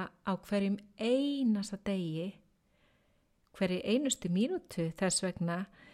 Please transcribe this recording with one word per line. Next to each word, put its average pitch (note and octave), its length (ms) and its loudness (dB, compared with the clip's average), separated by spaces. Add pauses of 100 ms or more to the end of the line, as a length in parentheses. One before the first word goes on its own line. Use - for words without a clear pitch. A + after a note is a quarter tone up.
(240)
á G3+ 80 0 (140)
hverjum G3+ 320 2 (180)
einasta A#3+ 880 2
degi, F3 460 -2 (1200)
hverju F#3 300 0
einustu B3+ 480 0
mínútu G3+ 640 0
þess F#3+ 280 0
vegna, F3 400 -2 (300)